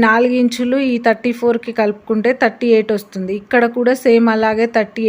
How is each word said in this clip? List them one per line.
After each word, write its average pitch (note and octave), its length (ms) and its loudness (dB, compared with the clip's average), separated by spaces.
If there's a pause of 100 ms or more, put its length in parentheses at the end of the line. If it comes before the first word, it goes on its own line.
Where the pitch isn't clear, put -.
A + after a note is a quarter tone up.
నాలుగు A#3+ 380 2
ఇంచులు B3 340 -2 (140)
ఈ A#3+ 40 0 (120)
థర్టీ A3+ 320 0
ఫోర్కి A#3 420 -2
కలుపుకుంటే G#3+ 500 -2 (120)
థర్టీ A#3 340 -2
ఎయిట్ G#3+ 200 0
వస్తుంది. F#3+ 440 -10
ఇక్కడ A#3+ 240 0 (120)
కూడా B3 180 0 (100)
సేమ్ A#3 300 4
అలాగే A3 320 0 (100)
థర్టీ G#3+ 320 -4